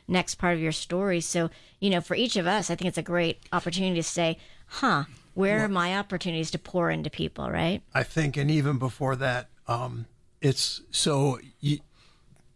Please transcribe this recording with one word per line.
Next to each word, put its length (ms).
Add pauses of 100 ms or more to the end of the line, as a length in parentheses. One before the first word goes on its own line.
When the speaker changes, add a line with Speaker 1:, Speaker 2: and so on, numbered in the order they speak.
Speaker 1:
next 300
part 200
of 40
your 140
story. 480
So, 280 (300)
you 100
know, 120
for 140
each 200
of 100
us, 240
I 60
think 140
it's 80
a 40
great 380 (140)
opportunity 420
to 80
say, 340 (340)
Huh, 340 (340)
where 180
Speaker 2:
Well, 80
Speaker 1:
are 40
my 280
opportunities 540
to 80
pour 320
into 180
people, 400
right? 320 (120)
Speaker 2:
I 100
think, 320
and 160
even 260
before 380
that, 320 (220)
um, 360 (360)
it's 400 (100)
so 480 (240)
y-, 160 (760)